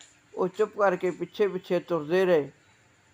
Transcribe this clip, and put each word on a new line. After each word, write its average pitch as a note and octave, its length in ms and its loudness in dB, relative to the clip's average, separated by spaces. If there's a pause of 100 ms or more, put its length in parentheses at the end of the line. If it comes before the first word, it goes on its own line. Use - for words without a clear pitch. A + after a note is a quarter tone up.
(340)
ਉਹ F#3 140 -2
ਚੁੱਪ G#3 300 -4
ਕਰਕੇ F#3 320 2
ਪਿੱਛੇ F3+ 380 -2
ਪਿੱਛੇ F3+ 320 -2
ਤੁਰਦੇ F3 440 0
ਰਹੇ। D3+ 260 4 (640)